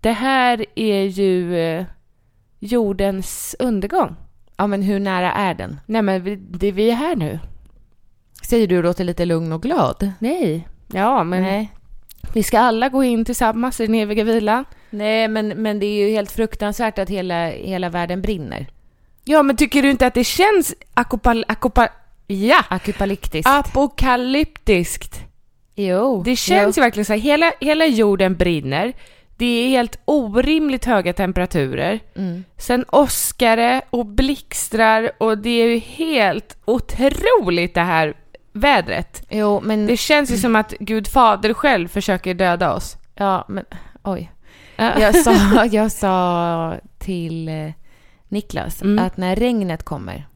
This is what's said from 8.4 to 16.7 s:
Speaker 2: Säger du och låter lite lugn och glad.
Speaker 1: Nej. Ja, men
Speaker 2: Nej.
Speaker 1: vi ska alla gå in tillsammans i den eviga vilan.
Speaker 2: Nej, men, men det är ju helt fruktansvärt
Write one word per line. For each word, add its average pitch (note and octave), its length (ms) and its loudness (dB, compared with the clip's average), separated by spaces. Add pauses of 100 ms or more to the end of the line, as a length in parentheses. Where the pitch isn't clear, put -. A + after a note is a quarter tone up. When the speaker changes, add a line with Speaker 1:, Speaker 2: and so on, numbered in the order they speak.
Speaker 2:
Säger A3+ 240 2
du F3+ 120 2
och E3+ 60 0
låter F3 200 0
lite F3 200 -2
lugn E3 280 -2
och E3 100 -6
glad. G3+ 560 0
Speaker 1:
Nej. A3 500 -2 (240)
Ja, G#3 320 0
men F3+ 180 -2
Speaker 2:
Nej. G3+ 300 -4 (600)
Speaker 1:
vi A3 80 2
ska A3 160 2
alla A#3 300 2
gå C4+ 160 2
in A#3 200 2
tillsammans A#3 560 -2
i A3+ 60 -2
den A3 80 0
eviga G#3+ 300 0
vilan. A3+ 400 0 (260)
Speaker 2:
Nej, A3 380 0
men, G#3+ 200 -2
men G#3+ 300 -4
det G3+ 80 -2
är G#3 200 0
ju G#3 80 2
helt G3+ 180 -2
fruktansvärt G#3+ 680 -4